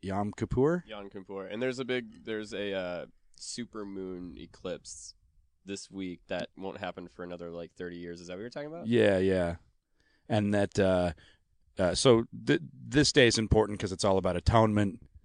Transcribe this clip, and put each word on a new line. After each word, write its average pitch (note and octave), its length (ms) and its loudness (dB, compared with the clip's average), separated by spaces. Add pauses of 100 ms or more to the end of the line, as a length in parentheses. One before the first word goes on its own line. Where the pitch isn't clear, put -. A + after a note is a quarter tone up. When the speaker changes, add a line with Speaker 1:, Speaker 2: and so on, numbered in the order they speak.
Speaker 1:
Yom G2 340 -4
Kippur? D3 500 0
Speaker 2:
Yom G#2 220 -12
Kippur. F#2+ 380 -12
And G#2+ 140 -6
there's B2+ 180 -4
a C3 60 -6
big, A#2+ 400 -6
there's G#2+ 280 -8
a, G2+ 200 -4
uh, F2+ 320 -4 (320)
super - 480 -12
moon F#2 520 -10
eclipse - 760 -12 (480)
this G2 280 -12
week F#2 360 -10
that F2 300 -6
won't F#2+ 200 -10
happen F2+ 300 -10
for - 160 -14
another, F2 280 -10
like, E2+ 240 -12
thirty F2 220 -10
years. F2 220 -12
Is F2 80 -16
that F2+ 60 -12
what F#2+ 80 -10
you're A#2+ 80 -10
talking D3 240 -12
about? C#3 140 -10
Speaker 1:
Yeah, G#2+ 320 4
yeah. F#2 380 2 (720)
And G#2 280 0
that, G2+ 240 0
uh, F2+ 320 4 (680)
uh, F2+ 160 2
so A#2 320 6 (220)
th-, D#3+ 140 4 (260)
this C3 240 4
day B2+ 160 8
is A2+ 100 4
important G#2+ 420 4
'cause F#2+ 120 -4
it's F#2+ 120 -6
all G2 140 6
about F#2 180 2
atonement. G#2 640 4 (260)